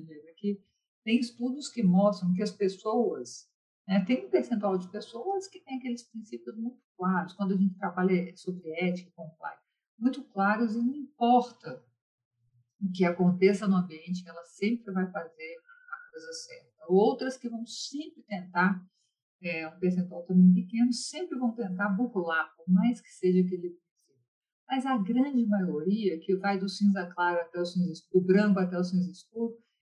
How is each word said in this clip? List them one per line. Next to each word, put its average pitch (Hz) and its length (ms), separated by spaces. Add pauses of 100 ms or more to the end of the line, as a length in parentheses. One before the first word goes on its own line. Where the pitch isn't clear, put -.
Diego, 156 260
é - 80
que 202 240 (420)
tem 226 160
estudos 254 520
que 233 120
mostram 190 520
que 196 80
as 190 100
pessoas, 190 960 (400)
né, 190 160
tem 254 220
um - 40
percentual 202 460
de 180 140
pessoas 349 580
que - 120
tem 262 180
aqueles 240 320
princípios 226 480
muito 233 200 (160)
claros, 180 380
quando 196 220
a - 20
gente 185 220
trabalha 180 580
sobre 175 420
ética 180 300
e - 40
compliance, - 500 (360)
muito 254 260
claros, 214 520
e 240 60
não 262 120
importa - 880 (1000)
o 190 100
que 185 120
aconteça 190 640
no 190 80
ambiente, 175 500
ela 170 180
sempre 214 480
vai 185 180
fazer 180 460 (340)
a - 200
coisa - 220
certa. - 560
Outras 240 480
que 240 120
vão 233 160
sempre - 600
tentar, 180 600 (580)
é, 160 260
um 170 100
percentual 180 460
também 185 280
pequeno, 240 400
sempre 311 460
vão 240 140
tentar 202 380
burlar, 175 680
por - 120
mais 226 320
que - 100
seja 185 300
aquele 180 300
princípio. - 520 (460)
Mas 262 160
a 262 140
grande 240 480
maioria, 185 720
que 185 180
vai 196 220
do 196 100
cinza 196 380
claro 175 340
até 175 200
o 175 40
cinza 175 280
escuro, 185 280
do 180 60
branco 196 320
até 180 180
o 180 80
cinza 180 260
escuro, 233 460 (260)